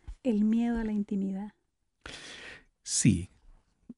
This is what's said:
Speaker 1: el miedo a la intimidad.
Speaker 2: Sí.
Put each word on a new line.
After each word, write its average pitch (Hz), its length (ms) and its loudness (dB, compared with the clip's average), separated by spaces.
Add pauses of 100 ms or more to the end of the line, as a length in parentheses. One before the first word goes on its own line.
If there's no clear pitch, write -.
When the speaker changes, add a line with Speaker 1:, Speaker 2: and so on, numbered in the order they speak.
(240)
Speaker 1:
el 214 200 2
miedo 226 360 2
a 226 40 -2
la 214 100 -2
intimidad. 202 600 -2 (1300)
Speaker 2:
Sí. - 460 2 (680)